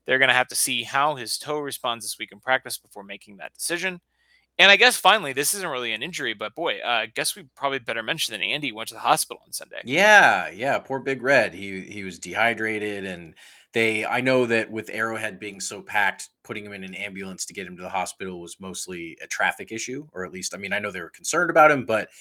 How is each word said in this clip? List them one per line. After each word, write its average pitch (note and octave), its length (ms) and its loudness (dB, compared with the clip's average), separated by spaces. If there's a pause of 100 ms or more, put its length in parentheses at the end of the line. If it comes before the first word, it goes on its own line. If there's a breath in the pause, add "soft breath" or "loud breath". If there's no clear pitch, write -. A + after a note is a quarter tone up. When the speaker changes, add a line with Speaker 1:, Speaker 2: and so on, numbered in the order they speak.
Speaker 1:
they're C3 120 2
gonna C3 140 6
have B2+ 160 4
to - 60 -12
see A#2+ 300 -2
how C#3 320 0
his A#2 200 -6
toe D3+ 220 -6
responds B2+ 460 -6
this - 140 -8
week A#2+ 140 -10
in G#2 80 -20
practice C3 380 -2
before - 240 -18
making G2+ 360 -16
that D2+ 140 -14
decision. F3 480 -6 (580)
And F#3+ 120 10
I G3+ 60 10
guess A3+ 200 6
finally, F#3 380 4
this C#3 180 0
isn't F#3+ 160 -4
really B2 240 -4
an A2 100 -4
injury, D3+ 320 -4
but G#2+ 200 -8
boy, D3 280 -2
uh, G2 60 -4
I A2+ 180 0
guess C3 300 -4
we G3 80 -18 (100)
probably C#3 240 -2
better A#2 240 -6
mention C3 300 -4
that G2+ 100 -4
Andy B2 300 -4
went A2 160 -8
to A2+ 60 -14
the A2 60 -16
hospital C3+ 460 0
on - 60 -20
Sunday. - 320 -10
Speaker 2:
Yeah, C#3+ 640 6
yeah, G#2+ 300 -2
poor C3+ 200 -6
Big C3+ 240 -4
Red. A#2 320 4
He, F#2+ 280 -8
he G2+ 200 -12
was F2+ 160 -10
dehydrated, G#2 840 -2
and F2 300 -10 (380 loud breath)
they, A2 320 2
I A#2+ 160 0
know B2+ 260 4
that A2+ 220 2
with G#2+ 220 -8
Arrowhead A2 480 -4
being G2 220 -10
so G2+ 200 -8
packed, G2 500 0 (120)
putting G#2+ 220 -10
him G#2 80 -12
in G2 100 -12
an F#2 120 -12
ambulance F#2+ 500 -10
to - 80 -16
get F#2 160 -10
him F2+ 80 -14
to F2+ 80 -14
the F2+ 40 -8
hospital F#2 520 -6
was E2+ 180 -16
mostly F2+ 640 -10
a E2 60 -18
traffic F#2+ 420 -2
issue, B2+ 420 -8
or - 120 -8
at - 80 -12
least, F2+ 220 -10
I - 20 -12
mean, F#2+ 160 -8
I G2+ 80 -2
know G#2 100 -6
they F#2 120 -8
were E2 80 -12
concerned E3+ 400 -2
about D#3 200 10
him, C3+ 140 2
but G#2+ 240 0 (120)